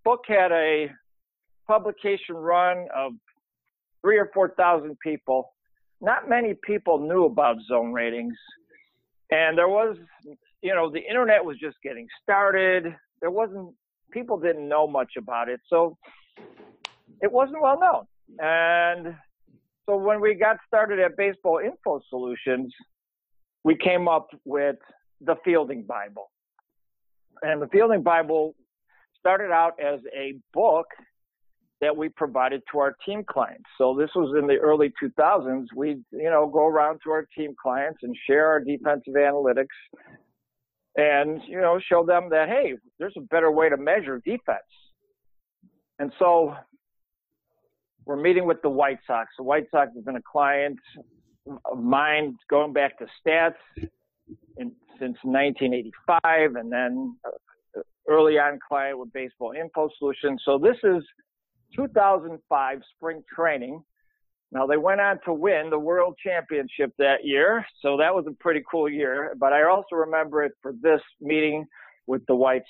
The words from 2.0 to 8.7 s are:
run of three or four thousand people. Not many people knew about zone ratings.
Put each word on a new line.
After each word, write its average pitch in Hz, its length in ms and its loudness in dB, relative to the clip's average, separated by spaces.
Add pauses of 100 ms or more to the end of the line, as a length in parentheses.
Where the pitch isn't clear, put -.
run 175 580 0
of 135 200 -6 (880)
three 208 160 4
or 202 160 2
four 190 160 2
thousand 160 500 0
people. 131 540 -4 (480)
Not 247 260 -2
many 233 340 0
people 196 380 0
knew 170 240 2
about 131 340 2 (100)
zone 117 260 0
ratings. 117 420 -4 (960)